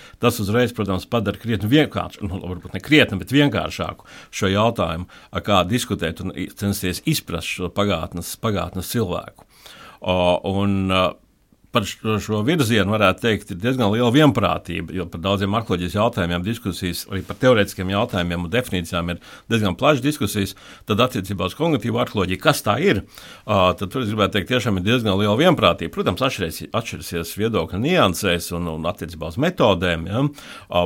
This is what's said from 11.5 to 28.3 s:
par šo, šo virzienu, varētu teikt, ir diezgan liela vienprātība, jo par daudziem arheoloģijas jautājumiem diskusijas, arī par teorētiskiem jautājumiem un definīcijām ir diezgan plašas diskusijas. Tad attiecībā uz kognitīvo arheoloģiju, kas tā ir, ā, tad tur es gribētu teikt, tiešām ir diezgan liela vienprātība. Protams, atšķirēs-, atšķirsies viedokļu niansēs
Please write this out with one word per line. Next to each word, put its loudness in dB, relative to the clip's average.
par 0
šo, -2
šo -2
virzienu, 2
varētu 2
teikt, 0
ir -8
diezgan 2
liela 4
vienprātība, 2
jo -4
par -10
daudziem 0
arheoloģijas -2
jautājumiem 0
diskusijas, -4
arī -6
par -12
teorētiskiem 2
jautājumiem -2
un -6
definīcijām -2
ir -14
diezgan 0
plašas 2
diskusijas. -2
Tad 2
attiecībā -2
uz -10
kognitīvo 0
arheoloģiju, -2
kas 2
tā 2
ir, 2
ā, 4
tad -6
tur -4
es -2
gribētu 2
teikt, -2
tiešām 0
ir -2
diezgan 2
liela 2
vienprātība. 2
Protams, -2
atšķirēs-, -6
atšķirsies -6
viedokļu -2
niansēs 2